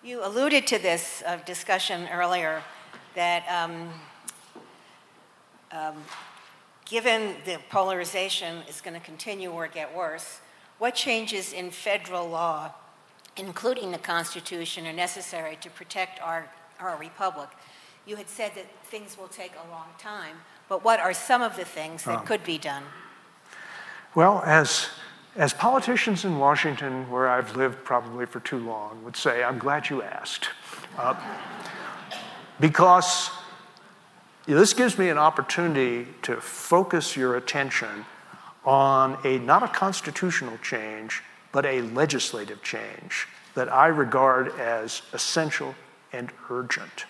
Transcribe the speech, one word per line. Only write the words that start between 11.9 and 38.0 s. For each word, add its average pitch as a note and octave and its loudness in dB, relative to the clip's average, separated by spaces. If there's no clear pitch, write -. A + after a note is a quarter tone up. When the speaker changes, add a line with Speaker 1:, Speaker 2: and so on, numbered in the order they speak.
Speaker 1:
law, D#3+ -2
including G3 -4
the E3+ -6
Constitution, E3+ -6
are D#3+ -8
necessary F3 -6
to E3+ -16
protect F#3 -8
our, E3 -6
our F3 -6
republic? D#3+ -6
You G#3 -12
had G3+ -14
said G#3 -8
that F#3 -14
things G#3 -16
will F#3+ -16
take F3+ -16
a E3+ -18
long E3 -16
time, F#3 -12
but F#3+ -2
what A3+ 8
are F3+ 2
some B3 2
of A#3 0
the F#3 -8
things D#3+ -10
that A2+ -2
Speaker 2:
Um, G#2 -8
Speaker 1:
could G3+ -2
be E3 -4
done? C#3 -6
Speaker 2:
Well, F3+ 8
as, D#3 4
as D3+ 2
politicians A3+ 2
in E3 0
Washington, C#3 2
where B2+ 2
I've B2 2
lived C3 0
probably A#2+ -2
for A#2+ -10
too C3 -6
long, A2 -8
would A#2+ -12
say, B2 0
"I'm B2 0
glad C#3 0
you C3 -2
asked." - -6
Uh, B2+ 0
because F3 6
this E3 8
gives A#3+ 4
me F#3 4
an D3+ 4
opportunity C#3 2
to A#2 -2
focus - 2
your B2+ 2
attention B2 -2